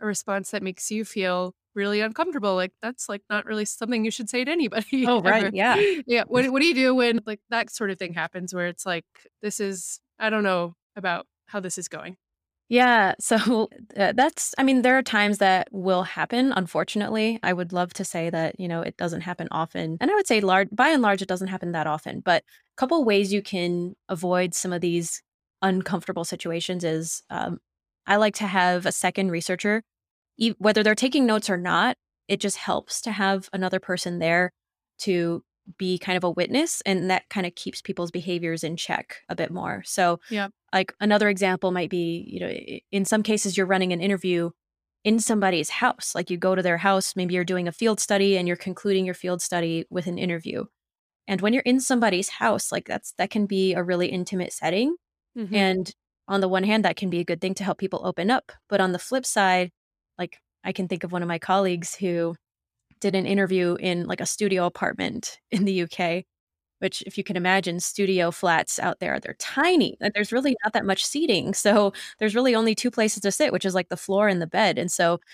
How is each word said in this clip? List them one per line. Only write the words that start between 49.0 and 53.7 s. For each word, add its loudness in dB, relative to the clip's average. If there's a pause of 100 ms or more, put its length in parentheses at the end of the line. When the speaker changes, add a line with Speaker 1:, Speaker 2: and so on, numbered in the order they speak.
Speaker 2:
your -4
field -4
study -2
with -4
an -4
interview. -4 (640)
And -2
when 2
you're 2
in 4
somebody's 2
house, -2
like, -4
that's, -8
that -2
can 0
be 2